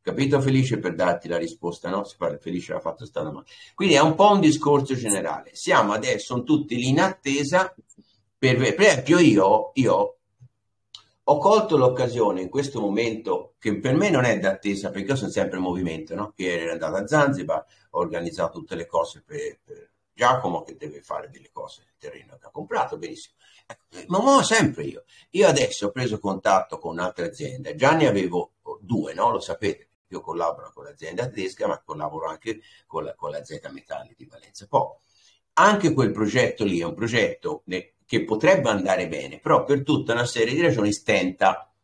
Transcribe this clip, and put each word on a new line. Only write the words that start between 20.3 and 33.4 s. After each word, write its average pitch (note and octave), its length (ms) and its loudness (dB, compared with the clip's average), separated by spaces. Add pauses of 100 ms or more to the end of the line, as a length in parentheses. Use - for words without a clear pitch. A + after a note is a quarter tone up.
che - 140 -18
deve D2 260 -16
fare - 280 -12
delle - 200 -20
cose - 340 -16
nel - 140 -20
terreno - 400 -20
che - 80 -20
ha - 40 -20
comprato, - 460 -6
benissimo. - 380 -16 (320)
Ecco, - 160 -20 (240)
ma F#3 140 0
muovo C4 240 6
sempre G3+ 400 2
io. - 180 -12 (280)
Io F#3 180 6
adesso A#2+ 380 0
ho G2+ 40 0
preso A2 300 -4
contatto F#2+ 580 0
con D#2+ 140 -10
un'altra F2 340 -6
azienda, - 480 -10
già C3+ 180 4
ne D#3+ 140 4
avevo F2+ 460 0 (280)
due, E2 320 -4
no? G2+ 180 2
Lo A#2 100 -2
sapete, - 480 -6 (200)
io F2 120 -12
collaboro E2 520 -6
con D2 120 -20
l'azienda E2 420 -10
tedesca, F#2+ 400 -8
ma - 160 -4
collaboro D#2 460 -10
anche G#2+ 320 -10 (260)
con D#2+ 160 -8
la, C#2+ 140 -10
con D2 140 -10
la D2 140 -12